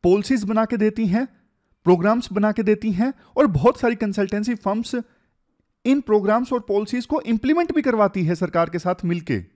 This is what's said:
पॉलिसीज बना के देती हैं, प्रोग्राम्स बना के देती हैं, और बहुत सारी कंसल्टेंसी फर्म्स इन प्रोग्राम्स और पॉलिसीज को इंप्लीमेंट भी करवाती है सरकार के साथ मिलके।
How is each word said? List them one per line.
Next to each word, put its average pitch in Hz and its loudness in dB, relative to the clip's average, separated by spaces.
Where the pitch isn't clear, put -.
पॉलिसीज 208 2
बना 220 0
के 226 -4
देती 214 0
हैं, 226 0
प्रोग्राम्स 185 2
बना 208 2
के 226 -2
देती 214 0
हैं, 233 0
और 277 4
बहुत 175 2
सारी 240 0
कंसल्टेंसी 208 -2
फर्म्स 214 -4
इन 269 2
प्रोग्राम्स 214 0
और 247 -2
पॉलिसीज 214 -4
को 302 0
इंप्लीमेंट 294 0
भी 302 2
करवाती 202 2
है 170 0
सरकार 170 -2
के 170 -6
साथ 180 -4
मिलके। 165 -4